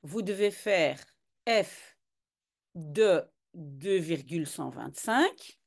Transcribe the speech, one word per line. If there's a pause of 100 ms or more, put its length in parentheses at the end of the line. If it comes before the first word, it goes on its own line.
vous
devez
faire (480)
f (760)
de (300)
deux
virgule
cent
vingt-cinq.